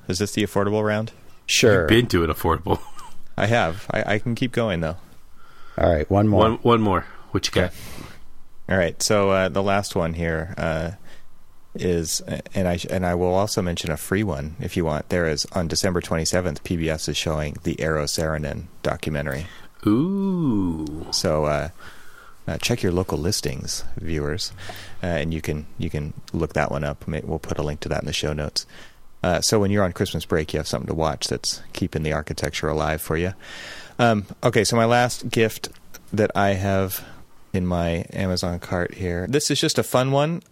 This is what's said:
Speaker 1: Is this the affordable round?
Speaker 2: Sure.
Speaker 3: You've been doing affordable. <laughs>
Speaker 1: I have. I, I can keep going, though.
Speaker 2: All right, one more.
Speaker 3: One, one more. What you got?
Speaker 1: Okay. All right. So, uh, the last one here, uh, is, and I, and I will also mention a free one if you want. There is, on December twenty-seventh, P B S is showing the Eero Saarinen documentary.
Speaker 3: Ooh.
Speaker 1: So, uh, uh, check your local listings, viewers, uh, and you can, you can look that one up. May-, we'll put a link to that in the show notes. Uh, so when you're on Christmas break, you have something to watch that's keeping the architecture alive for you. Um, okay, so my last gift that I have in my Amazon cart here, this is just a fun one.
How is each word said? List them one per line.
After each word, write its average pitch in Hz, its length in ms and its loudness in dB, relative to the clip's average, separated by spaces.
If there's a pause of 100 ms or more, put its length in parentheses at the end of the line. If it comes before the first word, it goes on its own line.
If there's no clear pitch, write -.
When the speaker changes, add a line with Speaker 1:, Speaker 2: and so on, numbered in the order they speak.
Speaker 1:
Is 92 120 0
this 104 120 0
the 107 120 2
affordable 101 420 2
round? 107 260 0 (340)
Speaker 2:
Sure. 101 360 6
Speaker 3:
You've 76 80 2
been 117 160 8
doing 85 240 4
affordable. 80 500 0 (300)
<laughs> - 280 -4
Speaker 1:
I 101 100 4
have. 104 440 2
I, 104 240 0
I 107 40 0
can 120 160 -2
keep 120 160 0
going, 107 300 0
though. 78 160 -2 (800)
Speaker 2:
All 87 140 6
right, 78 180 2
one 104 180 6
more. 101 140 6
Speaker 3:
One, 110 160 6
one 117 240 6
more. 95 240 2 (260)
What - 160 0
you - 40 -2
got? 95 200 4
Speaker 1:
Okay. - 40 -14 (960)
All 92 80 4
right. 85 240 2
So, 101 300 4
uh, 95 180 4
the 98 140 0
last 101 320 0
one 82 180 0
here, 82 440 -2
uh, 80 340 -2 (840)
is, 85 460 0 (320)
and 92 140 2
I, 87 120 0 (100)
and 92 160 0
I 87 100 2
will 90 180 2
also 101 280 2
mention 87 300 -2
a 82 60 0
free 101 260 0
one 76 360 -4
if 85 160 -6
you 90 80 2
want. 76 260 0
There 87 180 2
is, 76 260 0
on 87 160 0
December 85 320 0
twenty-seventh, 82 640 0
P 90 120 0
B 80 120 0
S 78 180 -2
is 76 80 -2
showing 76 480 -2
the 82 120 0
Eero 78 280 0
Saarinen 76 640 -2 (180)
documentary. 73 600 -2 (420)
Speaker 3:
Ooh. 110 1200 2
Speaker 1:
So, 78 340 2
uh, 73 240 0 (800)
uh, 85 100 -4
check - 260 0
your 92 80 2
local 90 260 0
listings, - 680 -2 (120)
viewers, 78 540 -4 (500)
uh, - 40 -4
and 82 280 0
you 78 80 -2
can, 76 240 -4 (120)
you 85 120 -2
can 76 240 -4 (200)
look 80 200 -2
that 73 180 2
one 73 120 -2
up. 73 240 -6
May-, 78 160 -4
we'll 80 160 -4
put - 200 -4
a - 40 -2
link 73 180 -4
to - 80 -6
that 73 120 0
in - 60 -10
the 76 60 -4
show 76 200 -2
notes. 73 320 -4 (580)
Uh, 87 160 4
so 110 200 4
when 98 120 4
you're 104 120 4
on 87 100 0
Christmas 85 320 -2
break, 78 260 0
you 78 80 0
have 73 80 -4
something 64 200 -2
to 76 80 -4
watch 80 320 0
that's - 340 -4 (120)
keeping 85 300 -2
the 78 100 0
architecture 76 540 -4
alive 78 340 0
for - 140 -2
you. 87 180 0 (640)
Um, 113 260 4 (180)
okay, 113 200 4
so 120 120 2
my 113 100 6
last 120 440 2
gift - 400 2 (420)
that 104 240 4
I 98 200 4
have 95 500 0 (480)
in 90 140 2
my 85 440 0
Amazon 90 480 -2
cart - 360 -2
here, 90 340 -4
this 147 220 0
is 139 100 2
just 160 160 2
a 117 60 2
fun 127 280 2
one. 151 300 2 (100)